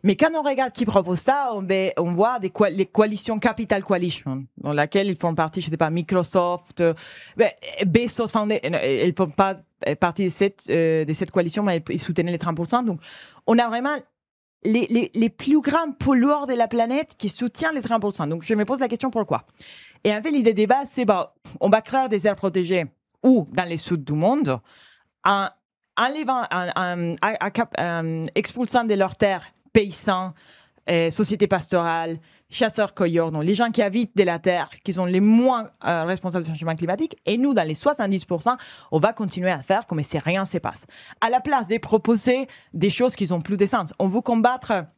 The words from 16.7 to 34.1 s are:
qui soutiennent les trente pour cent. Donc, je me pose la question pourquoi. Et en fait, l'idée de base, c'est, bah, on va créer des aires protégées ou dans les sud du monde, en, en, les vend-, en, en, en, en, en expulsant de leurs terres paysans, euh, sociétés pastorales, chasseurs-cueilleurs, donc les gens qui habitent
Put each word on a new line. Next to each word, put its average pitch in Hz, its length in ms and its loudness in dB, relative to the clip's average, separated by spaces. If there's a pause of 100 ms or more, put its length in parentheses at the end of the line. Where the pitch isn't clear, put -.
qui 208 140 -4
soutiennent 320 440 -4
les 277 60 -2
trente 226 220 -2
pour 202 120 -2
cent. 156 120 -4
Donc, 165 160 -4
je 226 100 -2
me 208 140 2
pose 233 140 -2
la 254 80 0
question 233 200 -2
pourquoi. 220 380 -2 (580)
Et 208 100 2
en 214 60 -4
fait, 320 100 -4
l'idée 240 220 4
de 214 140 4
base, 269 240 0
c'est, 247 160 -2
bah, 190 280 0 (260)
on 196 100 2
va 220 100 6
créer 262 300 -2
des 202 160 -2
aires 202 100 2
protégées 180 480 -2 (380)
ou 240 320 6
dans 180 100 0
les 170 140 -6
sud 160 260 -4
du 143 80 -6
monde, 160 480 2 (640)
en, 196 240 2 (480)
en, 240 180 2
les 311 100 -6
vend-, 247 280 -2
en, 180 240 -4
en, 175 460 -2
en, 214 180 0
en, 170 840 -4
en 160 120 -6
expulsant 233 500 -2
de 220 80 0
leurs 196 240 0
terres 190 300 0 (260)
paysans, 190 640 0 (540)
euh, 165 220 2
sociétés 180 380 0
pastorales, 165 720 -2 (280)
chasseurs-cueilleurs, 175 840 0
donc 156 100 -2
les 180 120 2
gens 233 180 0
qui 233 100 2
habitent 208 340 -2